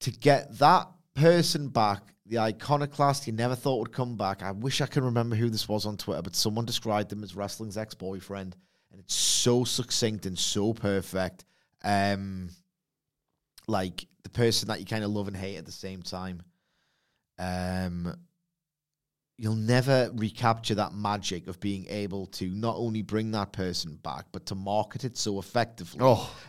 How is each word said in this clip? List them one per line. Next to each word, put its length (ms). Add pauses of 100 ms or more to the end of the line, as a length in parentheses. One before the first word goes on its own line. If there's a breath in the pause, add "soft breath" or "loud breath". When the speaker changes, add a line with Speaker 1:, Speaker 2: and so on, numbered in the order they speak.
Speaker 1:
To 100
get 480
that 280 (280)
person 540
back, 340 (240)
the 100
iconoclast 880
you 80
never 220
thought 240
would 120
come 240
back. 280
I 80
wish 300
I 40
could 180
remember 320
who 140
this 180
was 200
on 100
Twitter, 240
but 140
someone 300
described 440
them 140
as 120
wrestling's 420
ex-boyfriend, 760 (360)
and 100
it's 140
so 480
succinct 640
and 100
so 360
perfect. 720 (400)
Um, 680 (1160)
like, 380 (160)
the 80
person 380
that 120
you 60
kinda 220
love 200
and 80
hate 220
at 80
the 60
same 320
time. 400 (960)
Um, 760 (1200)
you'll 180
never 580
recapture 600
that 180
magic 540
of 120
being 300
able 380
to 220
not 280
only 240
bring 300
that 200
person 460
back, 340
but 140
to 100
market 480
it 140
so 220
effectively 640
Speaker 2:
Oh. 320 (160 loud breath)